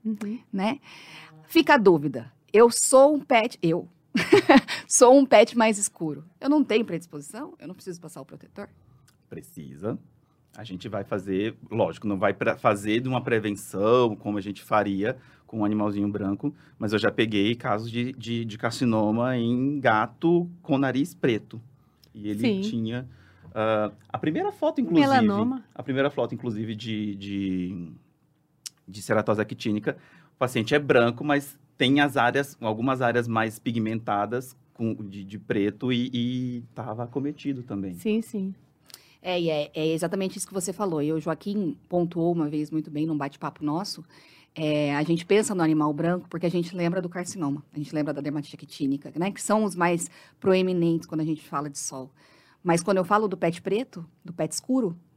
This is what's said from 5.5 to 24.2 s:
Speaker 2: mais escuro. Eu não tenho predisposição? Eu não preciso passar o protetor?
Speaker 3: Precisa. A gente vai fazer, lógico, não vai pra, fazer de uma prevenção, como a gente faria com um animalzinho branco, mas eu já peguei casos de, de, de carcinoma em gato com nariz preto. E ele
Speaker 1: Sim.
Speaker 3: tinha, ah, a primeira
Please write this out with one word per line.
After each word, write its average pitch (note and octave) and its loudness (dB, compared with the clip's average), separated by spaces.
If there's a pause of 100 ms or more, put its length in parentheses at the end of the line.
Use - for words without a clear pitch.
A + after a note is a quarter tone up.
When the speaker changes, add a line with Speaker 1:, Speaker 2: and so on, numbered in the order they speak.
Speaker 2:
mais A3 4
escuro. D#3 -6 (160)
Eu C4+ -4
não D4 4
tenho G#3+ 2
predisposição? E3+ -10
Eu D#3 -16
não F#3 -14
preciso F3 -14
passar E3+ -18
o - -16
protetor? - -18 (600)
Speaker 3:
Precisa. D2+ -10 (600)
A G#2+ -16
gente F#2 -12
vai G2+ -6
fazer, G2 -4 (140)
lógico, G#2 -2
não G2 -2
vai G2+ 2
pra, - 0
fazer G#2+ 2
de C3 -4
uma B2+ -2
prevenção, A2 2
como G#2 -6
a G2 -4
gente G2 -10
faria G#2 -2 (280)
com A2+ -10
um G#2 0
animalzinho G#2 -2
branco, G2+ -4 (260)
mas G#2+ -2
eu G#2 2
já G#2 2
peguei G#2+ 0
casos A2+ -6
de, A#2+ -6
de, A#2 -6
de A2 -10
carcinoma A#2 0
em B2 -2
gato C3 2 (120)
com C3+ 0
nariz C3+ 0
preto. A2+ -2 (520)
E G#2 -10
ele G#2 -4
Speaker 1:
Sim. F#3+ 0
Speaker 3:
tinha, B2 -4 (460)
ah, A2 0 (160)
a - -8
primeira D#4 -2